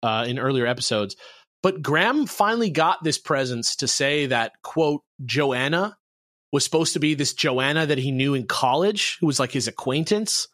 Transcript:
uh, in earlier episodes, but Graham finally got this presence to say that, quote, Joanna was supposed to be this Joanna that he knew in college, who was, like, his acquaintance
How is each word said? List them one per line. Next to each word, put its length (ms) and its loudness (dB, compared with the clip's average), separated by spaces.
uh, 240 0
in 120 -4
earlier 280 2
episodes, 480 -2
but 180 0
Graham 440 2
finally 460 0
got 320 2
this 140 -2
presence 600 -2
to 100 -4
say 400 0
that, 260 0
quote, 400 0
Joanna 760 0
was 120 2
supposed 300 0
to 60 -2
be 140 0
this 200 -2
Joanna 520 0
that 120 2
he 140 -2
knew 220 0
in 140 -2
college, 720 0
who 80 2
was, 120 0
like, 120 -2
his 160 -2
acquaintance 880 -2